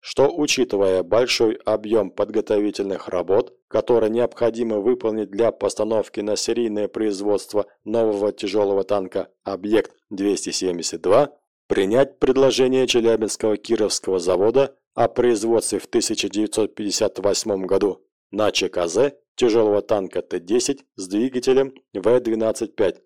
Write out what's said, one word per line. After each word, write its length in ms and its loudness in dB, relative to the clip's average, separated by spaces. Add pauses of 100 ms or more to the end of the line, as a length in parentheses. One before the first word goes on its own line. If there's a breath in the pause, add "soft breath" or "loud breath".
что, 240 2
учитывая 680 0
большой 520 2 (100)
объем 460 0
подготовительных 960 -2
работ, 440 0 (140)
которые 420 0
необходимо 720 -2
выполнить 500 -2
для 220 0
постановки 720 -4
на 160 -2
серийное 500 -2
производство 800 -2 (180 soft breath)
нового 480 0
тяжелого 540 0
танка 420 -4 (160)
«Объект 480 -2 (180)
двести 420 -4
семьдесят 500 -6
два», 320 2 (340)
принять 520 2
предложение 680 4
Челябинского 680 0
Кировского 640 -2
завода 580 2 (160)
о 160 2
производстве 680 0
в 80 -12
тысяча 420 -2
девятьсот 440 -2
пятьдесят 460 -4
восьмом 480 -2
году 380 0 (260)
на 200 0
Ч 180 -2
К 180 -2
З 260 0 (220)
тяжелого 460 2
танка 400 -2
Т 180 -6
десять 460 -2 (100)
с 140 -12
двигателем 640 0 (200)
В 280 2
двенадцать 560 -2
пять 280 0